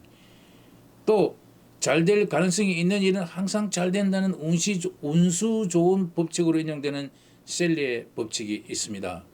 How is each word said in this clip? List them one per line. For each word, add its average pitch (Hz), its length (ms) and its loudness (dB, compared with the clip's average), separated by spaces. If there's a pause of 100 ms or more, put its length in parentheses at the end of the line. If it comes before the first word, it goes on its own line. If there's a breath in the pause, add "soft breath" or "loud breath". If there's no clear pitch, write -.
(1080 loud breath)
또 202 340 2 (400)
잘 147 240 2
될 208 240 4
가능성이 180 500 0
있는 190 220 2
일은 190 220 2
항상 190 480 -4
잘 180 200 -2
된다는 190 440 0
운시, 170 460 -2 (200)
운수 180 680 2
좋은 170 420 2
법칙으로 165 480 0
인용되는 143 480 -6 (380 soft breath)
셀리의 147 680 -2
법칙이 107 540 -6
있습니다. 92 640 -8